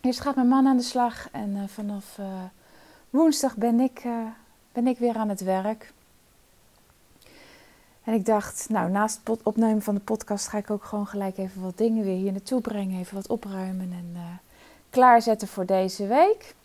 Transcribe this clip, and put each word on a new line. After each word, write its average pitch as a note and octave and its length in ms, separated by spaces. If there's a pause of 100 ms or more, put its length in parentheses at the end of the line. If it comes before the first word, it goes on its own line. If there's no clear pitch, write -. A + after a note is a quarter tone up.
Eerst B3+ 200
gaat C#4 140
mijn B3 140
man C4 180
aan C4+ 100
de B3 60
slag A#3+ 480
en, G3+ 260
eh, G3+ 120
vanaf, G3+ 500
eh, G3+ 80 (840)
woensdag C#4+ 460
ben A#3 240
ik, B3+ 240
eh, A#3+ 80 (600)
ben A#3+ 140
ik B3 120
weer A#3+ 180
aan A3 120
het G3 120
werk. F#3+ 520 (2000)
En A3 100
ik F#3+ 120
dacht, G#3+ 420
nou, F#3 220
naast G#3 240
het - 100
pod-, A3+ 180
opnemen A3 400
van G#3 120
de G3+ 60
podcast - 480
ga G#3+ 100
ik G3+ 120
ook G#3 140
gewoon G#3 220
gelijk G3 320
even F#3+ 240
wat F#3 160
dingen A3 260
weer F#3+ 120
hier F#3+ 160
naartoe G#3+ 280
brengen. G3 400
Even F3+ 140
wat G3 140
opruimen F#3+ 640
en, F3 220
eh, F3 80 (680)
klaarzetten A#3 580
voor F#3 180
deze F#3+ 400
week. F4 480 (100)